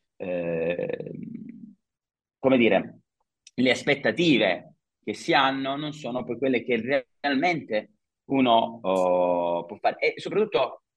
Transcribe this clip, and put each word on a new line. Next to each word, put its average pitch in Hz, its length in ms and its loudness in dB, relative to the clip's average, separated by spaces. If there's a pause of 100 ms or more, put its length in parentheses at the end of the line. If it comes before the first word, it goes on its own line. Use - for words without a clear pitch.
(180)
eh, 85 960 -4 (1300)
come 131 180 4
dire, 98 420 2 (560)
le 127 160 2
aspettative 117 1000 2 (300)
che 107 100 -6
si - 200 -4
hanno 135 420 2
non 147 180 -6
sono 123 300 -6
poi 123 140 -6
quelle 123 260 0
che 123 420 -2 (160)
realmente 139 680 -2 (340)
uno, 117 560 2
oh, 90 840 2
può - 120 -14
fare. - 220 -2
E 151 200 0
soprattutto 165 640 -2 (140)